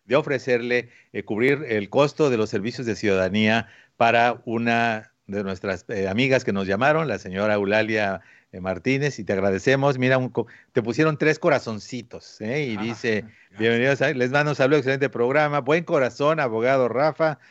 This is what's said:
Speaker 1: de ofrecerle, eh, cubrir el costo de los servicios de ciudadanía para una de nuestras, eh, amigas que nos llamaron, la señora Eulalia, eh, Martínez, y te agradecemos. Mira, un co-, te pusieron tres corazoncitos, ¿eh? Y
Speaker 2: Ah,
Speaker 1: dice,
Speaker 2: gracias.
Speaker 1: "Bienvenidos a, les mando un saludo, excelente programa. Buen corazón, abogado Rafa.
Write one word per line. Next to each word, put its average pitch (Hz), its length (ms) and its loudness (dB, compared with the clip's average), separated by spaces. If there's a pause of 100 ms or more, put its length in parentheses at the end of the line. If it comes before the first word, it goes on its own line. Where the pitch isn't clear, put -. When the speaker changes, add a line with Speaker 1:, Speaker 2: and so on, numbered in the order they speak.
Speaker 1:
de 110 120 0
ofrecerle, 123 720 0 (240)
eh, 104 80 -6
cubrir 135 440 0
el 107 220 -2
costo 143 400 2
de 123 80 2
los 107 140 0
servicios 117 360 -6
de 107 100 -2
ciudadanía 104 720 2 (300)
para 117 480 2
una 117 640 -2 (160)
de 104 160 -6
nuestras, 95 460 -6
eh, 98 180 -4
amigas 123 380 2
que 113 80 -2
nos 98 140 -2
llamaron, 139 420 0
la 104 100 -4
señora 101 360 -2
Eulalia, 104 640 0 (320)
eh, 95 80 -14
Martínez, 127 580 -2
y 110 60 -12
te 107 80 -4
agradecemos. 127 640 2
Mira, 131 200 2
un 127 100 -2
co-, 120 200 -6 (240)
te 123 100 0
pusieron 143 340 0
tres 156 220 0
corazoncitos, 120 1040 -4
¿eh? 135 240 -4
Y 113 100 -6
Speaker 2:
Ah, 104 60 -6
Speaker 1:
dice, 113 400 -2
Speaker 2:
gracias. - 360 -20
Speaker 1:
"Bienvenidos 117 440 2
a, 139 100 2
les 123 180 0
mando 147 220 2
un - 20 -2
saludo, 139 240 4
excelente 135 300 0
programa. 143 520 0
Buen 151 240 0
corazón, 151 560 0
abogado 123 480 2
Rafa. 147 500 0 (120)